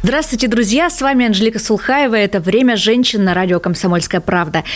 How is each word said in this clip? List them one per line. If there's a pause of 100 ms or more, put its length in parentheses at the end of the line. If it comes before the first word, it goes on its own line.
Здравствуйте,
друзья!
С
вами
Анжелика
Сулхаева.
Это
"Время
женщин"
на
радио
"Комсомольская
правда". (140)